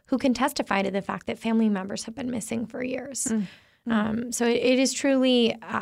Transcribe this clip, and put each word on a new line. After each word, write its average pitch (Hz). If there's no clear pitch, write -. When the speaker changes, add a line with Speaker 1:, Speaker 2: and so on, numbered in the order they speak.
Speaker 1:
who 269
can 254
testify 247
to 196
the 190
fact 196
that 226
family 226
members 196
have 226
been 247
missing 233
for 247
years. 254
Speaker 2:
Mm. 220
Mm. 233
Speaker 1:
Um, 220
so 233
it, 240
it 254
is 262
truly, 254
uh, 214